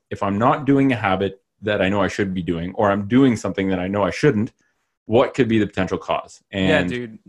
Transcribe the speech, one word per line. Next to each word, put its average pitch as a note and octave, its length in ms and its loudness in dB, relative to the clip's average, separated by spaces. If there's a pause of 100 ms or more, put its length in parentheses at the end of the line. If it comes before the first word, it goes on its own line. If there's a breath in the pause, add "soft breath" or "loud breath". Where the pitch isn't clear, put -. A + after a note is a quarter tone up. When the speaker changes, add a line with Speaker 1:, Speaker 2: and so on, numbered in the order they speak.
(120)
Speaker 1:
if G2+ 100 -8
I'm G2+ 160 -2
not C#3+ 280 0
doing C#3 260 4
a B2 40 0
habit G2 460 -2 (220)
that G#2 180 0
I F#2 80 2
know G2+ 120 0
I F#2 60 2
should F#2+ 280 -2
be F#2 80 -4
doing, F2 320 -4
or G#2 160 2
I'm G2+ 160 -2
doing B2 280 4
something G2 340 -4
that F#2+ 100 -2
I F2+ 80 -4
know G2+ 160 0
I F2+ 80 0
shouldn't, A#2 400 0 (540)
what A#2 280 2
could B2+ 140 0
be A2+ 100 2
the G#2+ 80 2
potential F#2+ 320 -4
cause?" - 540 -6
And G2 180 0
Speaker 2:
Yeah, D3+ 140 2 (140)
dude, A2+ 320 -12